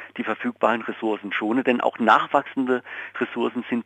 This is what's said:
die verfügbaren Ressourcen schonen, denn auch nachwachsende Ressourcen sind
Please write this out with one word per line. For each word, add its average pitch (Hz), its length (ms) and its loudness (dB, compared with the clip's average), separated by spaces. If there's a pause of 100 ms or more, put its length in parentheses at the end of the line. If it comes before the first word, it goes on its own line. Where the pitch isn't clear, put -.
(180)
die 120 60 -4
verfügbaren 113 580 0
Ressourcen 107 500 -4
schonen, 113 320 0
denn 120 160 2
auch - 200 0
nachwachsende 127 840 2 (400)
Ressourcen 120 480 -2
sind 120 160 -2